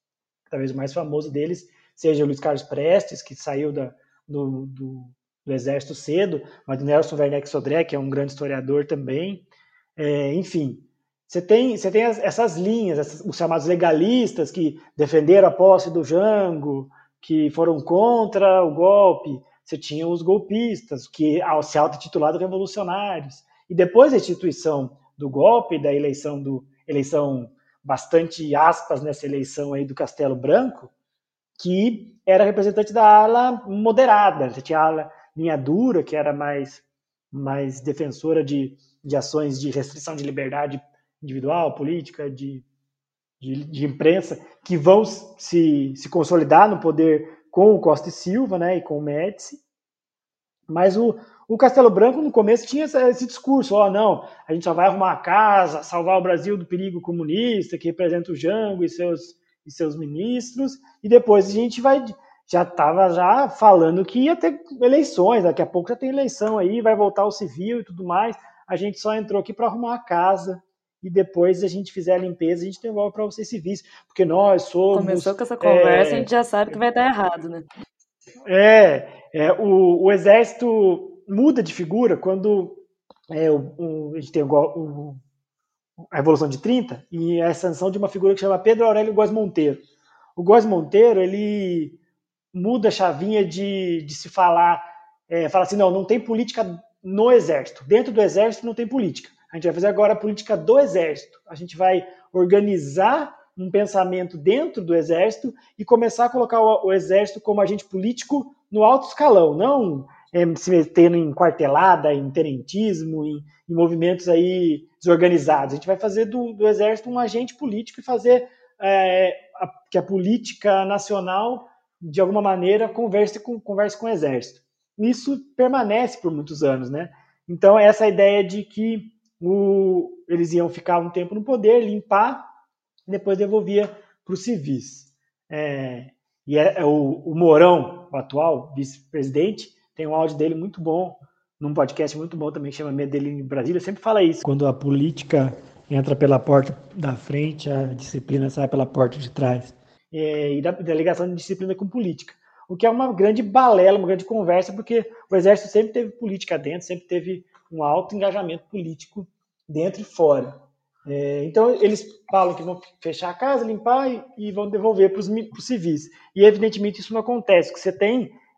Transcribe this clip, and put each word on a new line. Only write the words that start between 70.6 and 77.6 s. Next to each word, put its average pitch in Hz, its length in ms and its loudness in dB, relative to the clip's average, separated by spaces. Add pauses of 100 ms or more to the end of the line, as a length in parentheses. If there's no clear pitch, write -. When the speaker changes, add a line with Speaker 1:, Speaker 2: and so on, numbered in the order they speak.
Speaker 1:
e 185 80 -12
depois 180 540 0
a - 20 0
gente 185 260 -8
fizer 180 220 -2
a 180 40 0
limpeza, 175 440 -4
a 185 40 -8
gente 190 140 -12
devolve 208 320 -6
pra 214 120 -8
vocês 208 240 -10
civis, 190 340 -8 (240)
porque - 180 0
nós 185 400 4
somos, 190 340 2
Speaker 2:
Começou 190 360 -2
com 196 80 -6
essa 233 140 -8
conversa, 175 560 4
Speaker 1:
é, - 20 -2
Speaker 2:
a 139 40 -2
gente 135 120 -6
já 240 140 2
sabe 214 260 -2
que - 80 -12
vai 240 140 0
dar 240 140 2
errado, 180 420 -2
né? 165 160 -12 (800)